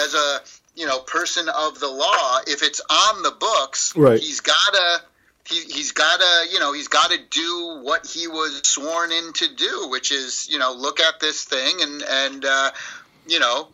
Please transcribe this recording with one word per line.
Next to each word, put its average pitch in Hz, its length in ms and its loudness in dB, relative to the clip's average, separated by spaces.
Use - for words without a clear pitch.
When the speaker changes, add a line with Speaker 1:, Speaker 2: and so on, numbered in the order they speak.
Speaker 1:
as 147 100 -2
a, 143 260 0
you 165 120 -8
know, 131 120 0
person 165 500 -2
of 151 300 -2
the 143 100 -2
law, 139 580 2
if 147 160 -2
it's - 260 -2
on 190 340 4
the 143 80 2
books, 180 640 0
Speaker 2:
Right. 127 240 8
Speaker 1:
he's 147 200 -6
gotta, 175 600 2
he, 170 200 -4
he's 139 260 -8
gotta, 170 600 4
you 185 80 0
know, 147 140 2
he's 143 140 -8
gotta 165 300 4
do 170 540 -4
what 160 240 -2
he 165 200 -8
was 156 380 -4
sworn 165 460 0
in 165 220 -2
to 160 200 -2
do, 175 360 -4
which 127 220 -2
is, 131 380 -4
you 151 100 -2
know, 131 140 2
look 139 260 -2
at 160 200 2
this 151 240 -4
thing 147 380 -2
and, 147 220 -6
and, 135 420 -2
uh, 135 260 2
you 160 120 0
know, 131 340 0